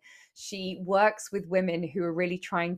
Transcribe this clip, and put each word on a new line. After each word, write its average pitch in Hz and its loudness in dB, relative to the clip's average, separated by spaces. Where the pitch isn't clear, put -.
She 190 -8
works 202 4
with 202 -4
women 175 2
who 165 -2
are 170 0
really 180 0
trying 175 -2